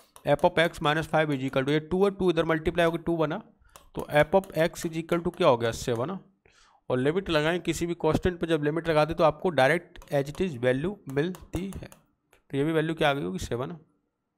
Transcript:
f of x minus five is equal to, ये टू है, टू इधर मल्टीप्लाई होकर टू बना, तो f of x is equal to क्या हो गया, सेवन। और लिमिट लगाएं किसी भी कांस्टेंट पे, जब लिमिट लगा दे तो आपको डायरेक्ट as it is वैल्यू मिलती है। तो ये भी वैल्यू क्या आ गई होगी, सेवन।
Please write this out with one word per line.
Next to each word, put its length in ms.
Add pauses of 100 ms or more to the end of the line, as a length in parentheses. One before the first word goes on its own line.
(300)
f 160
of 140
x 240
minus 240
five 240
is 160
equal 180
to, 40
ये 120
टू 240
है, 60
टू 180
इधर 160
मल्टीप्लाई 400
होकर 180
टू 140
बना, 200 (580)
तो 100 (160)
f 140
of 120 (120)
x 280
is 100
equal 280
to 120
क्या 100
हो 100
गया, 160
सेवन। 440 (720)
और 100
लिमिट 300
लगाएं 320
किसी 240
भी 160
कांस्टेंट 380
पे, 80
जब 160
लिमिट 240
लगा 180
दे 80
तो 100
आपको 280
डायरेक्ट 480 (140)
as 180
it 100
is 220
वैल्यू 340 (120)
मिलती 520 (100)
है। 160
तो 720
ये 60
भी 80
वैल्यू 240
क्या 140
आ 40
गई 100
होगी, 160
सेवन। 380 (600)